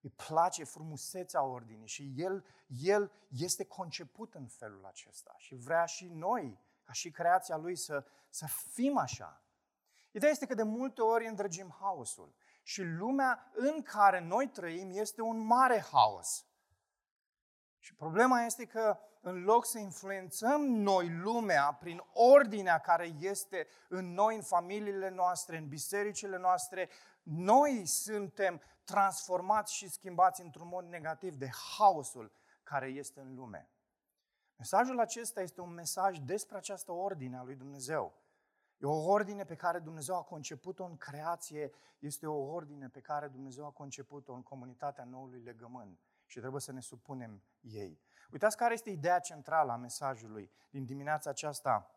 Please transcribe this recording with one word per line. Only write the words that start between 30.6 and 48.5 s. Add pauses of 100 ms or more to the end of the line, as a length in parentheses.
mod
negativ
de (280)
haosul (320)
care
este
în
lume. (840)
Mesajul
acesta
este
un
mesaj
despre
această
ordine
a
lui
Dumnezeu. (600)
E
o
ordine
pe
care
Dumnezeu
a
conceput-o
în
creație, (280)
este
o
ordine
pe
care
Dumnezeu
a
conceput-o
în
comunitatea
noului
legământ (260)
și
trebuie
să
ne
supunem (160)
ei. (300)
Uitați